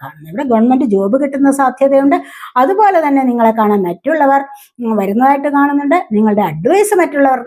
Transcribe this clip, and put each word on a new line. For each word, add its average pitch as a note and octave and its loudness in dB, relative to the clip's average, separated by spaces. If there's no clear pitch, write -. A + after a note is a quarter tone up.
കാണുന്നത്. D3+ -18
ഇവിടെ B3 -8
ഗവൺമെന്റ് B3+ 2
ജോബ് G3+ 0
കിട്ടുന്ന C#4 0
സാധ്യതയുണ്ട്. C#4 0
അതുപോലെ F#4+ 2
തന്നെ C#4 0
നിങ്ങളെ A#3+ 2
കാണാൻ G#3 0
മറ്റുള്ളവർ, C#4 0
ഉം, A3+ -2
വരുന്നതായിട്ട് B3+ 0
കാണുന്നുണ്ട്. C#4+ 0
നിങ്ങളുടെ G#3+ 2
അഡ്വൈസ് A#3 0
മറ്റുള്ളവർ C#4+ 0